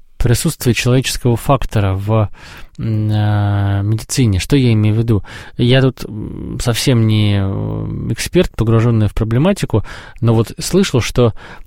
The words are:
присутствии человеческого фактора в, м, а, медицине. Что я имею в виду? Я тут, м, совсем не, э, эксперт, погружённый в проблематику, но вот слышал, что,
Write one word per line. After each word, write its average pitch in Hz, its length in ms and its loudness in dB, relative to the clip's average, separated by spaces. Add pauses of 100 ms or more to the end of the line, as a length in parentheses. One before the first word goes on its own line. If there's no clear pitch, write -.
(180)
присутствии 120 560 2
человеческого 123 640 0
фактора 107 580 0
в, 101 360 0 (500)
м, 107 340 -2
а, 101 680 0
медицине. 107 580 0
Что - 160 -2
я 127 180 4
имею 107 220 2
в - 20 0
виду? 117 260 0 (340)
Я 127 240 4
тут, 131 240 0
м, 113 560 -10
совсем 120 460 2
не, 107 320 2
э, 107 720 -4
эксперт, - 420 -2
погружённый 113 520 2
в - 60 -4
проблематику, 120 720 0 (380)
но 113 120 2
вот 113 260 0
слышал, 170 420 0
что, 120 320 2 (340)